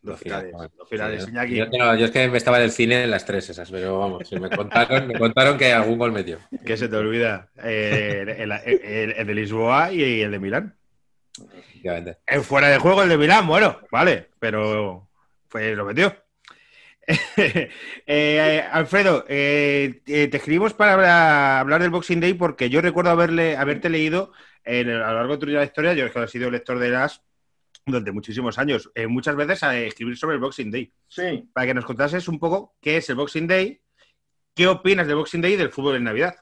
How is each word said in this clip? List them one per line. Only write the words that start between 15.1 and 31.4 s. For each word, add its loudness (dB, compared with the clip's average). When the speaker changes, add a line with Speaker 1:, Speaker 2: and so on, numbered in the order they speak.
Speaker 1:
fue, -4
lo -4
metió. 0
<laughs> 0
Eh, 2
Alfredo, 2
eh, 0
eh, 2
te -4
escribimos 0
para 6
hablar, 6
hablar 2
del 2
Boxing -2
Day 2
porque -2
yo 2
recuerdo 2
haberle, 2
haberte -2
leído -2
en, -2
a -2
lo -2
largo -2
de -6
tu -6
trayectoria, 0
yo -2
es -8
que -4
he -6
sido -6
lector -6
de 0
las -2
durante -4
muchísimos -6
años, -2
eh, -6
muchas -2
veces -2
a 0
escribir -8
sobre -4
el -4
Boxing -6
Day. -8
Speaker 3:
Sí. -8